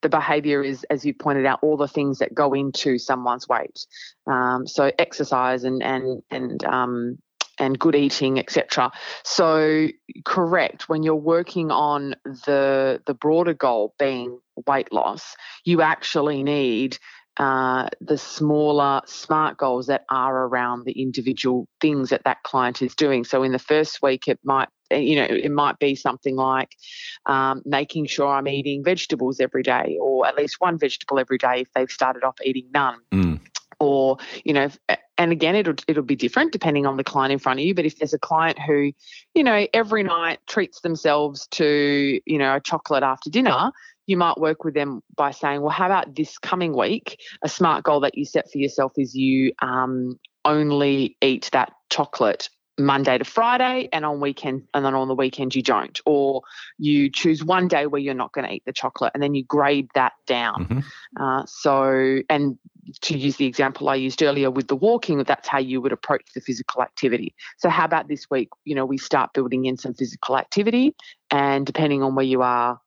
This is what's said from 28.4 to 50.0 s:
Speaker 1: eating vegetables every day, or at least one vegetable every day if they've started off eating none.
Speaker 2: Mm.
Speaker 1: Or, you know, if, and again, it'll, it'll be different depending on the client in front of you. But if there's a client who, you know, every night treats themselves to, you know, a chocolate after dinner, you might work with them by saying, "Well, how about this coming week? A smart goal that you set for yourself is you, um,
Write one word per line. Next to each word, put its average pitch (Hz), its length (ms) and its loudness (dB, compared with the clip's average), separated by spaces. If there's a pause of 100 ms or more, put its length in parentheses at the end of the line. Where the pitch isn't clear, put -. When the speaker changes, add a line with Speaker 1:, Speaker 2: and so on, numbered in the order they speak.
Speaker 1:
eating 139 340 -4
vegetables 135 560 0
every 131 240 0
day, 123 380 0
or 131 260 2
at 131 80 0
least 147 240 -2
one 175 180 2
vegetable 139 400 -2
every 131 200 0
day 127 240 0
if 127 120 -8
they've 131 160 0
started 131 360 -2
off 131 180 0
eating 127 300 -2
none. 131 240 0 (160)
Speaker 2:
Mm. 87 260 2 (400)
Speaker 1:
Or, 135 380 4 (260)
you 156 80 -2
know, 139 140 2
if, 139 120 -6 (400)
and 170 140 4
again, 160 240 2
it'll, 175 200 0 (120)
it'll 151 160 0
be 127 140 0
different 285 340 0
depending 147 340 0
on 135 120 0
the 135 80 -4
client 135 260 0
in 139 80 0
front 131 220 -2
of 151 40 0
you. 190 80 2
But 175 120 0
if 156 140 -2
there's 151 140 -2
a 147 60 -2
client 160 400 0
who, 143 320 2 (420)
you 320 120 4
know, 208 280 4
every 220 300 2
night 170 420 -2
treats - 360 -4
themselves 147 720 0
to, 143 760 2
you 156 120 0
know, 139 200 2
a - 20 0
chocolate 143 440 -2
after 135 260 -2
dinner, 202 420 2 (340)
you 190 120 2
might 170 220 2
work 160 240 0
with 156 100 -4
them 143 300 -4 (120)
by 143 140 0
saying, 143 320 -4
"Well, 147 80 0
how 180 160 0
about 180 300 0
this 151 240 -6
coming 175 360 -2
week? 123 460 -2 (220)
A 156 40 -2
smart 165 360 0
goal 147 160 4
that 139 180 0
you 143 80 -4
set - 260 -2
for - 60 -8
yourself 139 400 -2
is 127 160 -2
you, 131 380 2 (100)
um, 127 580 -2 (240)